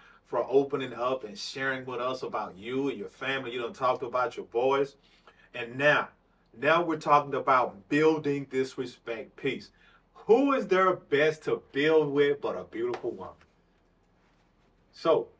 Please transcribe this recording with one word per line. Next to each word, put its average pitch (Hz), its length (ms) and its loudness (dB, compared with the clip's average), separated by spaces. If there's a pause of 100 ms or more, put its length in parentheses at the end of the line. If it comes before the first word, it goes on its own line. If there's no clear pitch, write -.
(240)
for - 240 -2
opening 135 440 2
up 123 320 -4
and 101 140 -14
sharing 135 480 -6
with 123 140 -8
us 127 220 -4
about 90 340 -8
you 131 340 -4
and 110 80 -8
your 95 100 -10
family. 131 440 -8
You 123 100 -6
done 110 100 -8
talked 127 300 -2
about 120 340 -4
your 98 100 -12
boys. 135 500 0 (580)
And 120 220 -10
now, 143 320 2 (500)
now 156 240 4
we're 160 160 -2
talking 143 360 2
about 123 540 0
building 147 640 2
this 131 260 -2
respect 117 600 -10
piece. 117 340 -6 (440)
Who 269 400 4
is 226 120 -2
there 185 300 4
best 151 480 0
to - 180 -2 (100)
build 147 400 4
with 143 280 2
but - 160 -6
a 90 80 -10
beautiful 120 480 -6
woman? - 220 -14 (1600)
So, 156 360 0 (120)